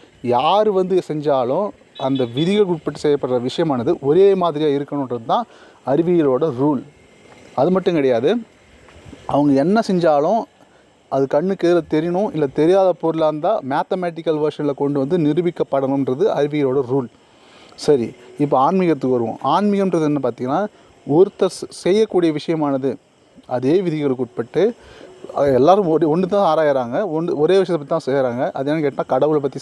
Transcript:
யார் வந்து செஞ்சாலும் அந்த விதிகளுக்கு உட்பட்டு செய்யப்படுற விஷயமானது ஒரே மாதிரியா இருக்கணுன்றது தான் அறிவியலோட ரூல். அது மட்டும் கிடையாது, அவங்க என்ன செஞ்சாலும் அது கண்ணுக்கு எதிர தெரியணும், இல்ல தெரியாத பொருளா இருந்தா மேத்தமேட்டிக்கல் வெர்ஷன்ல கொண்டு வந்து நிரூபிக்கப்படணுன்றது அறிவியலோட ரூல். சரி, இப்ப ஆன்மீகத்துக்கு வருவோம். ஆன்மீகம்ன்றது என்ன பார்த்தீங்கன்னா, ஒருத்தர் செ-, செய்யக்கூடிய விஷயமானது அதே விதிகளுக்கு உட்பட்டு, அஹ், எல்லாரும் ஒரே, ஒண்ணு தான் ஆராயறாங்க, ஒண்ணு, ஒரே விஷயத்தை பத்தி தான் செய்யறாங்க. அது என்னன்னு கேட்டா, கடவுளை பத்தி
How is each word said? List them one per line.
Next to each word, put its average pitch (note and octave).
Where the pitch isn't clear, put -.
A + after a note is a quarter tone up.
யார் D#3+
வந்து F#3
செஞ்சாலும் D3
அந்த C3+
விதிகளுக்கு F3
உட்பட்டு D#3
செய்யப்படுற C3+
விஷயமானது C3+
ஒரே F#3
மாதிரியா D3+
இருக்கணுன்றது C3
தான் G#3+
அறிவியலோட D3+
ரூல். C#3+
அது D3
மட்டும் F#3
கிடையாது, C3+
அவங்க C#3+
என்ன G3
செஞ்சாலும் E3
அது C3+
கண்ணுக்கு E3+
எதிர E3+
தெரியணும், F3
இல்ல D3+
தெரியாத F3+
பொருளா D#3+
இருந்தா D#3
மேத்தமேட்டிக்கல் E3
வெர்ஷன்ல D3
கொண்டு C#3+
வந்து D3
நிரூபிக்கப்படணுன்றது C#3+
அறிவியலோட C#3+
ரூல். C3
சரி, B2
இப்ப D3
ஆன்மீகத்துக்கு D#3+
வருவோம். A#2
ஆன்மீகம்ன்றது F#3+
என்ன D3
பார்த்தீங்கன்னா, B2+
ஒருத்தர் F#3+
செ-, -
செய்யக்கூடிய F3+
விஷயமானது C#3+
அதே B2+
விதிகளுக்கு D3
உட்பட்டு, D3+
அஹ், C#3
எல்லாரும் E3+
ஒரே, D#3
ஒண்ணு F#3
தான் F3
ஆராயறாங்க, C3+
ஒண்ணு, F3
ஒரே D#3
விஷயத்தை F3+
பத்தி C#3+
தான் E3
செய்யறாங்க. C3
அது C#3
என்னன்னு D#3+
கேட்டா, C3
கடவுளை C#3+
பத்தி C#3